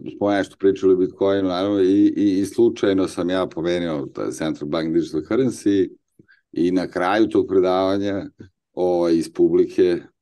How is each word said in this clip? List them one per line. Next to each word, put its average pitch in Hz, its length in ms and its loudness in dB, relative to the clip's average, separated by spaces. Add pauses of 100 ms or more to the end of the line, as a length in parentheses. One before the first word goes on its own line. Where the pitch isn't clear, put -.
(180)
smo 101 120 0
nešto 98 280 -2
pričali 95 340 2
o 92 40 4
Bitcoinu, 98 520 0
naravno, 98 340 0
i, 101 340 4
i, 95 220 0
i 98 80 0
slučajno 98 600 0
sam 87 220 -4
ja 92 160 -2
pomenuo 92 600 -4
taj - 240 -8
Central 76 380 -6
Bank 80 260 -2
Digital 78 260 -2
Currency 101 680 0 (640)
i 87 180 0
na 90 180 0
kraju 98 400 0
tog 107 200 2
predavanja, 95 800 0 (480)
ovaj, 87 400 0
iz 80 180 -2
publike 87 640 2 (240)